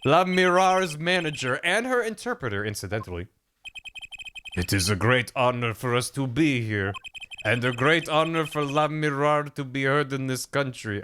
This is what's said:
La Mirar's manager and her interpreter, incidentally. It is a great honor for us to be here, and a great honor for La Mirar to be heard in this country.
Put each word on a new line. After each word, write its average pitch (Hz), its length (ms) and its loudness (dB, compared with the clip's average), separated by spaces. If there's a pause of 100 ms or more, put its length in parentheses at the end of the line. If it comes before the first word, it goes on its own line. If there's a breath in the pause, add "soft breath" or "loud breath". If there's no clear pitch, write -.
La 160 200 6
Mirar's 185 720 4
manager 156 640 0
and 202 240 0
her 254 160 0
interpreter, 208 640 -4
incidentally. 104 640 -6 (1300)
It 90 160 -2
is 98 180 2
a 104 60 2
great 117 400 2
honor 120 380 0
for 120 200 -4
us 120 160 0
to 139 160 -4
be 135 360 2
here, 104 300 -2 (520)
and 120 200 2
a 127 80 2
great 147 360 2
honor 160 360 2
for 147 200 -4
La 147 240 2
Mirar 147 680 0
to 143 100 -6
be 135 200 -4
heard 139 280 2
in 135 140 -4
this 127 180 -4
country. 117 600 -4